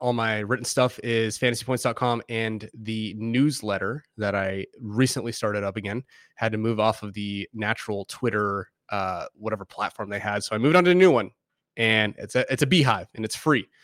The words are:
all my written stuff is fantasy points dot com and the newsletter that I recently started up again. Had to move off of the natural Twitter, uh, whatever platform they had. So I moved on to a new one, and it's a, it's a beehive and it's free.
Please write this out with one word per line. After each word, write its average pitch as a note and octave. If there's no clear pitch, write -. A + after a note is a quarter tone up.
all B2
my A2
written A2
stuff -
is A2+
fantasy A#2+
points B2+
dot A#2+
com A#2+
and A2
the A2
newsletter A2+
that G2+
I G2
recently A#2
started G#2
up G2
again. G#2
Had A2+
to G#2+
move A2
off A2
of G2+
the G2+
natural G#2
Twitter, G#2
uh, F#2
whatever G#2
platform G#2
they G#2
had. G#2
So -
I -
moved C#3+
on F3+
to F3+
a F3+
new F3+
one, A2
and A2
it's -
a, B2+
it's C3+
a -
beehive B2+
and A2
it's -
free. C3+